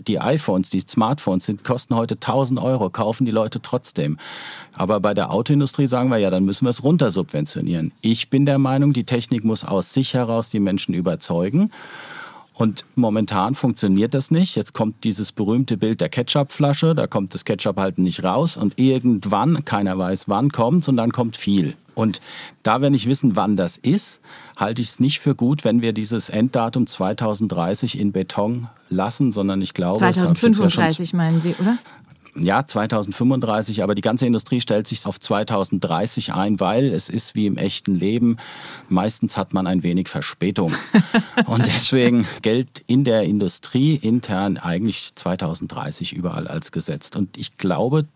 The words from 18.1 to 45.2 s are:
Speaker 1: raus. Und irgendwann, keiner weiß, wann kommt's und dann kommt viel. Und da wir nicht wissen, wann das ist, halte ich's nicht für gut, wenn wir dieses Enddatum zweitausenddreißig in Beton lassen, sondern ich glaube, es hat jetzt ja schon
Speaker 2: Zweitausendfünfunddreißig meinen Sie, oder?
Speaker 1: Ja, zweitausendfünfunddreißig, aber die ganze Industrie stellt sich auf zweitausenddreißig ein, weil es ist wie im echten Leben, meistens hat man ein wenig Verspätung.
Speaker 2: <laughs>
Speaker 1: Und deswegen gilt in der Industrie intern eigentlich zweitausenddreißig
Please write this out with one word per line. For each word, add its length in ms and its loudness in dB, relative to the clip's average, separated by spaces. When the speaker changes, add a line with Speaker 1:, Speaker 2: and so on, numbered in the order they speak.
Speaker 1:
raus. 340 0
Und 200 -2
irgendwann, 880 2
keiner 320 0
weiß, 320 -2
wann 220 2
kommt's 360 2
und 80 4
dann 160 2
kommt 240 -2
viel. 380 0
Und 260 0
da 180 2
wir 120 4
nicht 160 2
wissen, 280 2
wann 220 2
das 200 -2
ist, 440 -2
halte 280 -2
ich's 160 -4
nicht 200 2
für 140 2
gut, 300 0
wenn 180 4
wir 120 0
dieses 360 -4
Enddatum 560 0
zweitausenddreißig 1120 -2
in 120 0
Beton 560 -2
lassen, 440 0
sondern 320 0
ich 100 -6
glaube, 220 0
es 80 0
hat 60 6
jetzt 80 2
ja 100 4
schon 80 4
Speaker 2:
Zweitausendfünfunddreißig 800 2
meinen 280 2
Sie, 140 -2
oder? 240 0
Speaker 1:
Ja, 300 0
zweitausendfünfunddreißig, 1200 0
aber 100 2
die 80 -4
ganze 240 0
Industrie 340 0
stellt 280 0
sich 180 -6
auf 140 -6
zweitausenddreißig 1120 -2
ein, 260 0
weil 260 2
es 260 -2
ist 240 -4
wie 100 2
im 120 0
echten 360 -2
Leben, 440 2
meistens 480 0
hat 160 -2
man 140 0
ein 160 0
wenig 240 0
Verspätung. 680 -2
Speaker 2:
<laughs> 360 0
Speaker 1:
Und 220 2
deswegen 580 4
gilt 460 0
in 160 4
der 180 4
Industrie 800 2
intern 560 0
eigentlich 560 -4
zweitausenddreißig 1000 -6